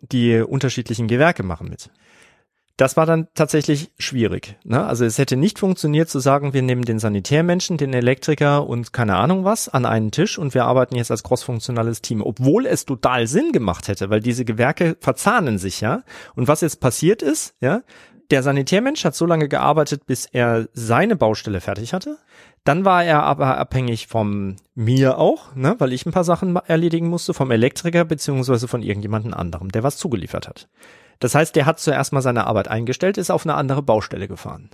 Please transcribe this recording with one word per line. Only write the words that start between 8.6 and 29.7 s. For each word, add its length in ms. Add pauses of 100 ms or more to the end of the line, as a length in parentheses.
und 240
keine 240
Ahnung 300
was 240
an 160
einen 260
Tisch 260
und 160
wir 120
arbeiten 300
jetzt 140
als 140
crossfunktionales 800
Team, 200
obwohl 440
es 200
total 420
Sinn 260
gemacht 340
hätte, 220
weil 100
diese 240
Gewerke 560
verzahnen 580
sich, 220
ja. 240 (320)
Und 140
was 100
jetzt 220
passiert 400
ist, 400
ja, 200 (480)
der 140
Sanitärmensch 640
hat 100
so 100
lange 220
gearbeitet, 580
bis 200
er 480
seine 420
Baustelle 460
fertig 320
hatte. 240 (480)
Dann 180
war 220
er 180
aber 340
abhängig 500
von 500 (160)
mir 440
auch, 380
ne, 220
weil 160
ich 120
ein 60
paar 140
Sachen 260
ma-, 160
erledigen 400
musste, 260
vom 180
Elektriker 520
beziehungsweise 640
von 140
irgendjemandem 520
anderem, 360
der 140